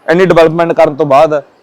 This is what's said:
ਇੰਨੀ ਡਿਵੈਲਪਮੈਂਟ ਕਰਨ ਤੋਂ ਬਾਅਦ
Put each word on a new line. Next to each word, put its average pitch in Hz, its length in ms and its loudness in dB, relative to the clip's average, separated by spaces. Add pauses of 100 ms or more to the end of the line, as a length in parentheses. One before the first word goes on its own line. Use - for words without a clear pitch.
(100)
ਇੰਨੀ 180 160 0
ਡਿਵੈਲਪਮੈਂਟ 165 460 0
ਕਰਨ 156 220 0
ਤੋਂ 151 120 -4
ਬਾਅਦ 147 360 0 (200)